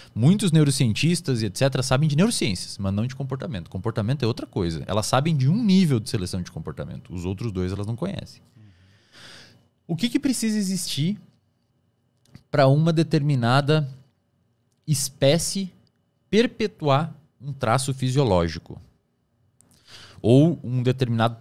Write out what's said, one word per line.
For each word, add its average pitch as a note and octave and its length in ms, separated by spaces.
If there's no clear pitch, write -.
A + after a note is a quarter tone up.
Muitos F3 380
neurocientistas C#3 880
e A2 40
et F#2+ 120
cetera C3 240
sabem C#3 280
de C#3+ 80
neurociências, - 600
mas G2 160
não G#2+ 140
de C3 80
comportamento. C3 540
Comportamento A2+ 540
é A2+ 40
outra - 180
coisa. E2 400
Elas G#2 200
sabem D3 320
de C3 100
um G#3+ 160
nível F#3 340
de G#2+ 120
seleção F2+ 320
de E2+ 100
comportamento. D2 600
Os F2 100
outros G2+ 300
dois F#2 180
elas G2 160
não A#2 80
conhecem. - 460
O E3+ 80
que A#3 140
que C#4 100
precisa A3+ 380
existir F#3 600
pra C#3 160
uma D#3 240
determinada D3 960
espécie D#3+ 880
perpetuar F3+ 840
um C#3 140
traço C3 400
fisiológico? G2 880
Ou C3+ 380
um B2 180
determinado A#2 600